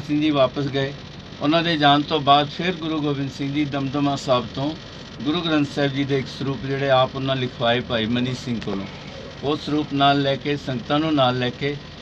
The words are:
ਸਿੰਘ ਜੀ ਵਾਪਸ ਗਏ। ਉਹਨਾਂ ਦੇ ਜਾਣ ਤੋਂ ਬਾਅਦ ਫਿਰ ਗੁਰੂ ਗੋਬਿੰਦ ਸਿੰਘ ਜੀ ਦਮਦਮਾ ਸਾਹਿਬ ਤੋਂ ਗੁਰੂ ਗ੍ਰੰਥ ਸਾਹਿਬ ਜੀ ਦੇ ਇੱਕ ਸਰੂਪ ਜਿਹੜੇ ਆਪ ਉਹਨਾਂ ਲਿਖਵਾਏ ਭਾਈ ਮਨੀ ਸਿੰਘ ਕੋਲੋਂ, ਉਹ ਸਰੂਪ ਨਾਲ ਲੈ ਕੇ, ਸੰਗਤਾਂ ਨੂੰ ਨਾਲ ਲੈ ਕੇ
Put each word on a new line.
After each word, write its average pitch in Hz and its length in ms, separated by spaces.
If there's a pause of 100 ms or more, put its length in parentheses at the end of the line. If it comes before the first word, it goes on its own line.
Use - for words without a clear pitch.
ਸਿੰਘ 147 140
ਜੀ 156 80
ਵਾਪਸ 139 340
ਗਏ। 135 300 (480)
ਉਹਨਾਂ 160 220
ਦੇ 165 140
ਜਾਣ 147 240
ਤੋਂ 151 180
ਬਾਅਦ 143 300
ਫਿਰ 175 240
ਗੁਰੂ 160 280
ਗੋਬਿੰਦ 139 300
ਸਿੰਘ 139 220
ਜੀ 151 120
ਦਮਦਮਾ 139 500
ਸਾਹਿਬ 123 300 (100)
ਤੋਂ 143 160 (500)
ਗੁਰੂ 151 200
ਗ੍ਰੰਥ 156 340
ਸਾਹਿਬ 143 180
ਜੀ 139 100
ਦੇ 135 160
ਇੱਕ 120 80
ਸਰੂਪ 135 380
ਜਿਹੜੇ 135 240
ਆਪ 131 260
ਉਹਨਾਂ 135 200
ਲਿਖਵਾਏ 123 440
ਭਾਈ 120 260
ਮਨੀ 123 300 (100)
ਸਿੰਘ 117 200
ਕੋਲੋਂ, 98 200 (580)
ਉਹ 147 120
ਸਰੂਪ 151 380
ਨਾਲ 139 280
ਲੈ 139 140
ਕੇ, 143 220
ਸੰਗਤਾਂ 139 420
ਨੂੰ 156 160
ਨਾਲ 127 240
ਲੈ 123 100
ਕੇ 143 260 (260)